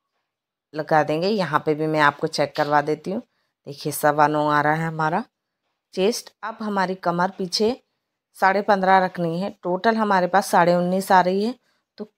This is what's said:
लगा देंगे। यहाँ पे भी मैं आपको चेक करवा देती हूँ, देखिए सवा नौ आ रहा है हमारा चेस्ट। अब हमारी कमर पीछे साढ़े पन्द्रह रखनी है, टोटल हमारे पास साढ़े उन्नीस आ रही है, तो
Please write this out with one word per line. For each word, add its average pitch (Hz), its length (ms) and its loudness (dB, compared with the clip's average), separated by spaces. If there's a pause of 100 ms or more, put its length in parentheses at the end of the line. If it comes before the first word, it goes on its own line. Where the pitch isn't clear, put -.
(720)
लगा 151 300 0
देंगे। 156 240 -2
यहाँ 175 320 0
पे 156 160 -2
भी 156 120 -4
मैं 156 140 -2
आपको 147 280 0
चेक 143 260 -4
करवा 147 280 2
देती 151 280 -6
हूँ, 226 100 -6 (460)
देखिए 143 260 -8
सवा 147 340 2
नौ 151 220 0
आ 147 120 2
रहा 151 120 2
है 165 140 -4
हमारा 160 360 -4 (720)
चेस्ट। 202 380 -2 (120)
अब 220 180 -12
हमारी 196 360 -2
कमर 175 340 -2
पीछे 208 440 -2 (640)
साढ़े 190 260 2
पन्द्रह 190 340 4
रखनी 175 420 -2
है, 202 140 -6
टोटल 185 420 -2
हमारे 202 320 2
पास 190 200 0
साढ़े 175 280 4
उन्नीस 180 360 0
आ 185 100 6
रही 185 220 0
है, 240 100 -4 (460)
तो 214 80 -14 (100)